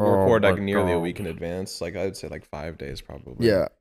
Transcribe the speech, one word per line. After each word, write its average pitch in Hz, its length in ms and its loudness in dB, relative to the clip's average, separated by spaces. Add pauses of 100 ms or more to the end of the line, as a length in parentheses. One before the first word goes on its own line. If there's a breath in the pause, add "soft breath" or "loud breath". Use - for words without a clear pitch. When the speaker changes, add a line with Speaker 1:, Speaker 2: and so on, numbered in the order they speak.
(220)
Speaker 1:
record, 95 200 6
like, 95 140 6
Speaker 2:
my 101 80 -2
Speaker 1:
nearly 98 280 2
a - 20 4
Speaker 2:
God." 85 80 2
Speaker 1:
week 87 180 -4
in 95 60 -4
advance. 85 560 -6
Like, 87 140 -6
I 90 100 -4
would 95 100 -6
say, - 120 -12
like, 76 180 -12
five 76 320 -10
days 69 240 -10
probably. - 440 -6
Speaker 3:
Yeah. 98 220 4 (120)